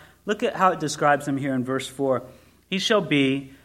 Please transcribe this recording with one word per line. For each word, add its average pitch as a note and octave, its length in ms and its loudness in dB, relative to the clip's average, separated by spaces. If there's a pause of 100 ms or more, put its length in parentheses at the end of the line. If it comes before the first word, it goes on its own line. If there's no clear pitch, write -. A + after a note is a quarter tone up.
(260)
look G#3+ 180 -2
at A3+ 120 -2
how F#3 160 4
it E3 80 -2
describes D3 480 2
him C#3 80 0
here C3+ 180 -2
in B2 120 -2
verse C3 220 -4
four. C3 360 -2 (460)
"He F#3+ 100 -2
shall G#3 220 2
be C#3 500 0 (140)